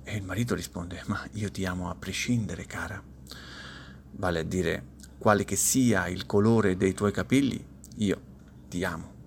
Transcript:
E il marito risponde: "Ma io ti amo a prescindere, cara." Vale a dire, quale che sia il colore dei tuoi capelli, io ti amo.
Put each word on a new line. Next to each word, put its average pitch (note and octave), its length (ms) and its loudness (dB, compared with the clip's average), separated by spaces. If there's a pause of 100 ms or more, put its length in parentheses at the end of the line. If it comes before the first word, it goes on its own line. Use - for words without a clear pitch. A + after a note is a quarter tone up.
E - 120 -6
il G2+ 80 -4
marito G2+ 320 -2
risponde: F2 500 -8
"Ma - 180 -4 (100)
io G#2 180 -4
ti F#2+ 140 -4
amo F2+ 240 -2
a F2 60 -6
prescindere, F#2+ 680 -2
cara." - 360 -8 (1120)
Vale F2 240 0
a D#2+ 40 -2
dire, E2+ 420 0 (320)
quale G#2 280 6
che G2 100 -2
sia G#2+ 520 4
il F#2 180 -4
colore G#2 520 6
dei F#2+ 160 4
tuoi G2+ 180 2
capelli, B2+ 520 2 (340)
io G2+ 240 0 (480)
ti F2+ 140 -4
amo. E2+ 300 -6 (140)